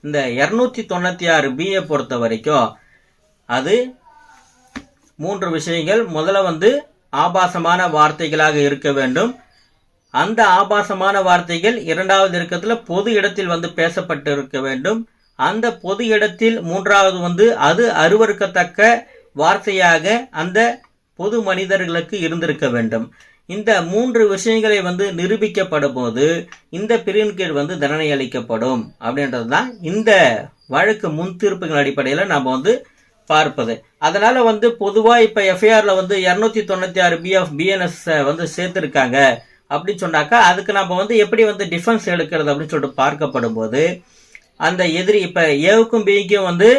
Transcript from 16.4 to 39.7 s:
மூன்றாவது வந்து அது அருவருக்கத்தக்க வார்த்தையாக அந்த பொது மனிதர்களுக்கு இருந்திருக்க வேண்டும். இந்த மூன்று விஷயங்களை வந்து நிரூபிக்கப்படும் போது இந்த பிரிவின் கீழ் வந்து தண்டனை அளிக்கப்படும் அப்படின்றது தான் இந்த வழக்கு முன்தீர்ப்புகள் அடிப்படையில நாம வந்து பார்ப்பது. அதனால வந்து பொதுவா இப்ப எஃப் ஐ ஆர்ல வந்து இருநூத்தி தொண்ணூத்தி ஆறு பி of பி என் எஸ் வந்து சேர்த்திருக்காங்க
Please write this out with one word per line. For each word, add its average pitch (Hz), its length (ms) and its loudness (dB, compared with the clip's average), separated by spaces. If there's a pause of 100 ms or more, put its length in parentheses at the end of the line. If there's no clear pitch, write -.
மூன்றாவது 190 580 2
வந்து 175 280 2 (140)
அது 175 240 4 (120)
அருவருக்கத்தக்க 202 960 2 (440)
வார்த்தையாக 185 840 2 (140)
அந்த 180 260 -2 (600)
பொது 208 220 -2
மனிதர்களுக்கு 185 760 -2
இருந்திருக்க 165 500 -4
வேண்டும். 117 380 -4 (420)
இந்த 208 220 -2 (120)
மூன்று 220 440 -2
விஷயங்களை 214 540 0
வந்து 180 300 -4
நிரூபிக்கப்படும் 180 840 -2
போது 123 320 -2 (440)
இந்த 214 280 -4
பிரிவின் 208 380 -2
கீழ் 175 180 -4
வந்து 147 240 -4
தண்டனை 151 320 -2
அளிக்கப்படும் 123 720 -4 (180)
அப்படின்றது 123 480 -4
தான் 190 220 -2 (120)
இந்த 208 300 -2 (560)
வழக்கு 190 420 -2
முன்தீர்ப்புகள் 180 720 -4
அடிப்படையில 139 440 -2
நாம 139 260 -2
வந்து 139 220 0 (560)
பார்ப்பது. 139 460 0 (240)
அதனால 208 440 2
வந்து 226 320 2
பொதுவா 214 440 4
இப்ப 214 260 2
எஃப் 185 180 0
ஐ 214 80 6
ஆர்ல 208 240 4
வந்து 190 260 -2
இருநூத்தி 208 420 0
தொண்ணூத்தி 185 380 -2
ஆறு 170 180 2
பி 175 160 -6
of 180 180 2
பி 160 140 -2
என் 190 200 0
எஸ் - 160 -10 (200)
வந்து 156 260 -2
சேர்த்திருக்காங்க 151 680 -2 (540)